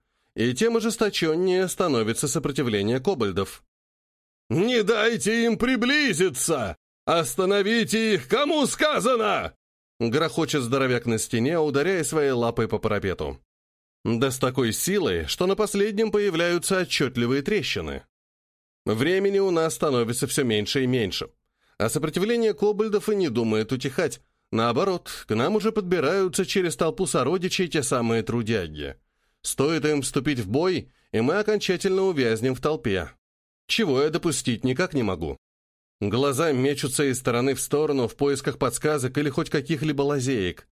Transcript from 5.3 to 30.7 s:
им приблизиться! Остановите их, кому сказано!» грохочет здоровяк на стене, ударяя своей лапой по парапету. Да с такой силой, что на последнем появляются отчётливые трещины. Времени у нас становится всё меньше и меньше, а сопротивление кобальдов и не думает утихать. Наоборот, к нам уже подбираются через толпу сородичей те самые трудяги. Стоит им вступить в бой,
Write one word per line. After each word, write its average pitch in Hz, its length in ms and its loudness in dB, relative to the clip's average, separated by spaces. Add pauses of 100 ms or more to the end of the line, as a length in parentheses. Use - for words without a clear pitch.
им 233 140 2
приблизиться! 196 1160 0 (280)
Остановите 202 1080 2
их, - 140 -2
кому 285 380 2
сказано!» 220 880 0 (460)
грохочет 151 640 0
здоровяк 123 440 0
на 113 120 0
стене, 127 400 0
ударяя 151 460 0
своей 143 280 0
лапой 117 360 0
по 107 100 -2
парапету. 90 640 -4 (640)
Да 117 260 0
с 127 80 -8
такой 127 340 0
силой, 113 540 0
что - 200 -2
на 190 100 0
последнем 208 540 0
появляются 175 680 0
отчётливые 127 640 0
трещины. 95 600 -4 (800)
Времени 185 540 2
у 196 120 2
нас 160 240 0
становится 123 520 0
всё 135 180 0
меньше 110 400 0
и - 20 0
меньше, 117 440 -2 (480)
а 104 100 0
сопротивление 196 640 0
кобальдов 208 560 0
и 208 80 2
не 180 140 2
думает 110 420 0
утихать. 131 480 -2 (300)
Наоборот, 131 760 0
к 110 80 -2
нам 147 220 2
уже 214 160 0
подбираются 185 720 0
через 175 320 0
толпу 170 300 0
сородичей 175 640 0
те 151 140 0
самые 117 400 0
трудяги. 92 760 -4 (440)
Стоит 151 440 0
им 151 180 2
вступить 131 380 -2
в 92 80 -4
бой, 151 440 0 (200)